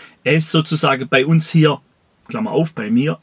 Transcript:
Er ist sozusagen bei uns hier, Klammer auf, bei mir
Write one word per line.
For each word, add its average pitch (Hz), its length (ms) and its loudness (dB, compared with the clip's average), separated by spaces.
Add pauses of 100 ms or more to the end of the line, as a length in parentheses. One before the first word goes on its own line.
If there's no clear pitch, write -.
(240)
Er 139 120 0
ist 160 160 0
sozusagen 151 580 -2
bei 135 160 2
uns 160 240 2
hier, 151 320 2 (480)
Klammer 113 220 -6
auf, 160 220 -2
bei 107 160 -8
mir 139 340 0